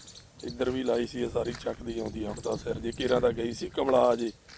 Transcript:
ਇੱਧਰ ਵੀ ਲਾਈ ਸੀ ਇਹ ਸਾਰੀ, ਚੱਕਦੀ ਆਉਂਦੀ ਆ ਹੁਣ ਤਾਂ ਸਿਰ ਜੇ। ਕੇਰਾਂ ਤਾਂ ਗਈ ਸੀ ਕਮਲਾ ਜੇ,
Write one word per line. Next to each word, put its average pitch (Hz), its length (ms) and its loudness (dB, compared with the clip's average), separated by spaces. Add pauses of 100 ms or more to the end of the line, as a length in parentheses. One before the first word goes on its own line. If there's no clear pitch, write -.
(440)
ਇੱਧਰ 123 260 -2
ਵੀ 131 140 -2
ਲਾਈ 120 240 2
ਸੀ 123 140 -4
ਇਹ 120 80 0
ਸਾਰੀ, 117 240 0
ਚੱਕਦੀ 113 460 -6
ਆਉਂਦੀ 110 240 -4
ਆ 104 60 -4
ਹੁਣ 113 120 -6
ਤਾਂ 220 160 -2
ਸਿਰ 117 220 -4
ਜੇ। 117 120 -4
ਕੇਰਾਂ 123 300 2
ਤਾਂ 123 100 4
ਗਈ 117 220 -2
ਸੀ 175 160 -6
ਕਮਲਾ 127 460 6
ਜੇ, 117 160 -2 (260)